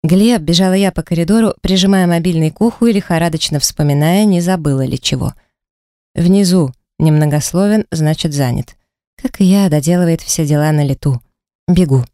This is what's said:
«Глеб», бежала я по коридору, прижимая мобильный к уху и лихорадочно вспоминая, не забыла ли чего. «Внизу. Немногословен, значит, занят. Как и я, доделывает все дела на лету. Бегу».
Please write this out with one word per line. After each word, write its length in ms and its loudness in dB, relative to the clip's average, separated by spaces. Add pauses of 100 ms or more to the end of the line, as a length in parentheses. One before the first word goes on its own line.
«Глеб», 400 2
бежала 320 0
я 160 2
по 140 -8
коридору, 560 0
прижимая 480 0
мобильный 420 0
к 100 -14
уху 260 0
и 60 2
лихорадочно 680 -2
вспоминая, 640 0
не 160 2
забыла 440 -2
ли 140 -6
чего. 340 -4 (840)
«Внизу. 560 2 (260)
Немногословен, 920 0
значит, 420 -2
занят. 440 -4 (400)
Как 240 -10
и 40 4
я, 240 4
доделывает 540 0
все 240 -4
дела 260 0
на 120 0
лету. 360 -4 (480)
Бегу». 460 2